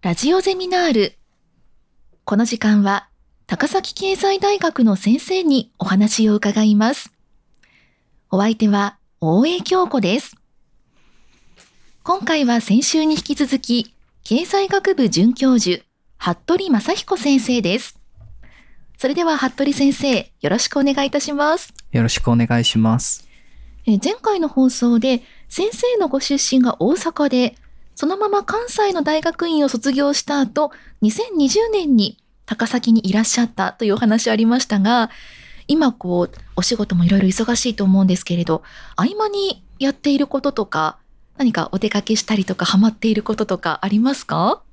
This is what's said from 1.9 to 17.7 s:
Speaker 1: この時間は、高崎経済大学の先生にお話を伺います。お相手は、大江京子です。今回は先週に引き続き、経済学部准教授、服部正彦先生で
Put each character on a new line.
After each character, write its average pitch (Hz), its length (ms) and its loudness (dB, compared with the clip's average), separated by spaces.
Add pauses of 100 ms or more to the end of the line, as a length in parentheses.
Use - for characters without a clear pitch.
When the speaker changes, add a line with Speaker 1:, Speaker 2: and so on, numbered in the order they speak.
Speaker 1:
こ 202 120 0
の 233 80 2
時 233 140 -6
間 208 240 4
は、 196 260 -2 (380)
高 262 200 -2
崎 - 280 -4
経 381 200 -4
済 392 240 0
大 403 200 0
学 320 240 0
の 214 140 4
先 240 220 0
生 370 240 -2
に 269 360 0
お 185 60 -4
話 208 440 2
を 208 60 4
伺 208 260 0
い 214 140 4
ま 220 180 2
す。 - 180 -6 (1160)
お 190 100 0
相 214 160 2
手 220 120 0
は、 202 320 0 (200)
大 180 280 2
江 349 140 -2
京 370 260 0
子 254 140 -2
で 185 180 0
す。 - 160 -8 (1700)
今 370 180 -2
回 302 240 0
は 240 160 2
先 233 220 2
週 311 200 0
に 311 120 2
引 285 60 -4
き - 120 -6
続 269 240 0
き、 233 380 -4 (280)
経 285 220 0
済 392 220 0
学 392 260 0
部 247 160 2
准 190 240 2
教 262 240 2
授、 180 260 -2 (360)
服 311 400 -2
部 392 100 -6
正 247 240 0
彦 392 240 -4
先 277 220 2
生 247 240 0
で 190 160 0